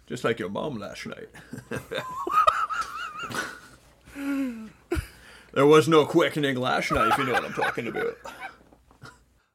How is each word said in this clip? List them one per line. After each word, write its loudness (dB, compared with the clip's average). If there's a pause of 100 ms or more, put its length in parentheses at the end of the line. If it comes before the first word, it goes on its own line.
just -8
like 2
your -4
mom -6
last -12
night. -12 (420)
<laughs> -8 (3750)
There 4
was 8
no 8
quickening 2
last 0
night, 2
if 2
you 0
know 0
what 0
I'm -8
talking -4
about. -4 (1400)